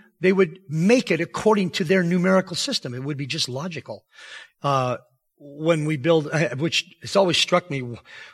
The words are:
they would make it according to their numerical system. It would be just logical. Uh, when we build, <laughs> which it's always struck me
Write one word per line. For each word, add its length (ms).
they 120
would 260
make 420
it 100
according 520
to 120
their 180
numerical 540
system. 380
It 100
would 140
be 80
just 220
logical. 560
Uh, 340
when 460
we 120
build, 360
<laughs> 140
which 340
it's 120
always 220
struck 340
me 120